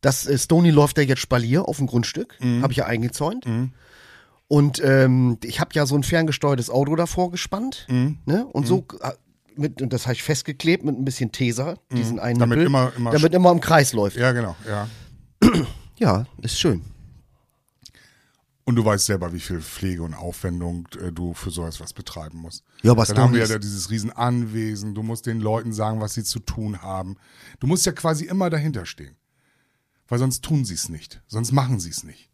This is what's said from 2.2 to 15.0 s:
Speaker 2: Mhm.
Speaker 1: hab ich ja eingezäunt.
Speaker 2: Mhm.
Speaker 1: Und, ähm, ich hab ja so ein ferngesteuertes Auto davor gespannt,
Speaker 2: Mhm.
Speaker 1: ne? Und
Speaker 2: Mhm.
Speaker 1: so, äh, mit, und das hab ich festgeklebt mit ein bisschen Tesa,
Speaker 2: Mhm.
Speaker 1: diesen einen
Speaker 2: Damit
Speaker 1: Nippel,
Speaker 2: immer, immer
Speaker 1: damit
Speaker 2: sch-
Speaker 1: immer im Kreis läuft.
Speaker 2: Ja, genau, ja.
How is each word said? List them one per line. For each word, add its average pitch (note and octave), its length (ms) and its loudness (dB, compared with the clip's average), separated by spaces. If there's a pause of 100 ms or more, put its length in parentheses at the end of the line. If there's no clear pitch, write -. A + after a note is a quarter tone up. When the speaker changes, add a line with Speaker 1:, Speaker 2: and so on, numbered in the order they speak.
Speaker 2:
Mhm. B2 240 0
Speaker 1:
hab C3+ 80 0
ich B2 60 -2
ja G2+ 100 -2
eingezäunt. B2 580 -4
Speaker 2:
Mhm. B2 280 -2 (720)
Speaker 1:
Und, C#3+ 360 4
ähm, B2+ 600 6
ich A2+ 160 -8
hab - 160 -2
ja D3+ 100 2
so C3 100 -2
ein C#3+ 60 4
ferngesteuertes C#3+ 720 0
Auto C#3 240 2
davor F3 340 0
gespannt, G#3 640 -8
Speaker 2:
Mhm. C3 340 0
Speaker 1:
ne? G#3+ 220 0
Und D3 160 -4
Speaker 2:
Mhm. A#2 40 -2
Speaker 1:
so, F#3 180 2 (160)
äh, B2+ 100 -6 (440)
mit, D3 280 -4
und B2+ 100 -4
das B2 140 -2
hab B2+ 60 0
ich - 100 -6
festgeklebt D#3 600 0
mit C#3 140 -2
ein C3 80 -2
bisschen B2+ 260 -4
Tesa, C3 440 -2 (160)
Speaker 2:
Mhm. B2+ 40 -6
Speaker 1:
diesen A#2 240 -2
einen A#2+ 200 0
Speaker 2:
Damit A#2 180 4
Speaker 1:
Nippel, E3 80 6
Speaker 2:
immer, C3 320 4
immer A#2 140 0
Speaker 1:
damit D#3 220 4
Speaker 2:
sch- - 20 2
Speaker 1:
immer F3+ 160 8
im E3+ 100 4
Kreis D#3 320 4
läuft. G#2 240 0
Speaker 2:
Ja, B2 140 4
genau, A2+ 240 -2 (120)
ja. G#2 200 -4 (1120)